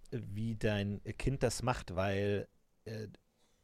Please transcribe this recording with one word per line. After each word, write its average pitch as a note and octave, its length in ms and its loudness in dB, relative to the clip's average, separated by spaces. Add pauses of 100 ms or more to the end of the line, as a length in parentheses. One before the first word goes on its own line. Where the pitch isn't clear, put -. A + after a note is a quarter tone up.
(100)
wie A2 460 -2
dein G2+ 440 2 (180)
Kind C3+ 240 2
das A#2 200 2
macht, G#2+ 340 -2
weil, G2+ 520 2 (360)
äh, A2 240 -8 (560)